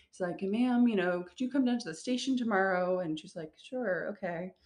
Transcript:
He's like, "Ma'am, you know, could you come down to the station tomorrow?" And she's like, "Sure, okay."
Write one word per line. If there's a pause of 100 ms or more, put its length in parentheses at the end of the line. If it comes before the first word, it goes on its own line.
He's
like,
"Ma'am,
you
know,
could
you
come
down
to
the
station
tomorrow?"
And
she's
like, (100)
"Sure,
okay." (120)